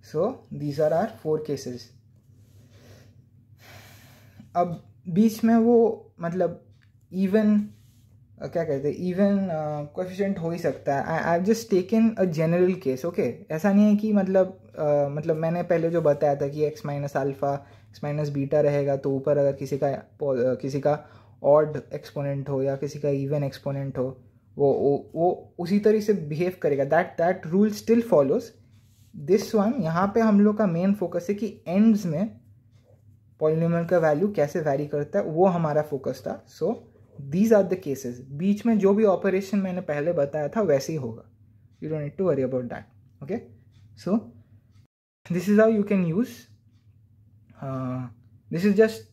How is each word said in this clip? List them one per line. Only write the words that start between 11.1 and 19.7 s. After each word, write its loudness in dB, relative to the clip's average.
I, 2
I've 2
just -4
taken 2
a 0
general 2
case, -2
okay? -2
ऐसा 0
नहीं 6
है 6
कि, 0
मतलब, 2
अ, 2
मतलब, -2
मैंने -2
पहले 2
जो 0
बताया 4
था -2
कि -2
x -14
माइनस -6
अल्फा, -2
x -14
माइनस -4
बीटा 0
रहेगा, 2
तो -2
ऊपर 0
अगर 2
किसी -6